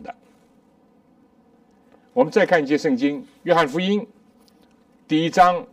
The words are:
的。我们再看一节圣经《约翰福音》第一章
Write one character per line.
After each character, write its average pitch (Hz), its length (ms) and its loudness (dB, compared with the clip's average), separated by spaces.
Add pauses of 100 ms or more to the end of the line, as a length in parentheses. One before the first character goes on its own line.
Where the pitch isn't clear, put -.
的。 - 140 -18 (2000)
我 254 100 0
们 160 100 -4
再 190 140 2
看 165 160 2
一 - 20 -4
节 147 100 0
圣 139 220 -2
经 143 260 -4 (200)
《约 170 100 0
翰 165 140 2
福 143 120 -6
音》 202 280 -2 (1000)
第 160 160 0
一 165 60 -2
章 180 440 2